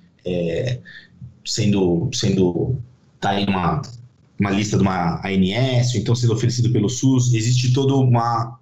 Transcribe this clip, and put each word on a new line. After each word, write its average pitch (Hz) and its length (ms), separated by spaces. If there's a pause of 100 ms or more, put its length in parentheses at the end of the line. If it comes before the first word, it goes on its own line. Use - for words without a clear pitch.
(240)
é, 90 560 (640)
sendo, 95 640
sendo, 90 640 (460)
tá 101 100
aí 98 140
numa, 90 380 (580)
uma 101 100
lista 101 280
de 95 40
uma 90 400
A 98 80
N 95 220
S, 123 420
ou 104 60
então 117 140
sendo 117 180
oferecido 113 400
pelo 104 160
sus, 123 460
existe 123 400
toda 135 200
uma, 120 680